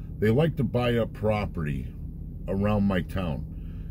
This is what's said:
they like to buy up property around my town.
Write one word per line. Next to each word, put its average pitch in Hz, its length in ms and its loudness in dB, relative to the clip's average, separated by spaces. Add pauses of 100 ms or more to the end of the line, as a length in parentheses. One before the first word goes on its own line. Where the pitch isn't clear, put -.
(180)
they 101 120 4
like 151 260 4
to 131 80 0
buy 120 320 2
up 107 160 0
property 82 760 0 (640)
around 101 360 2
my 95 180 4
town. 85 420 -2 (460)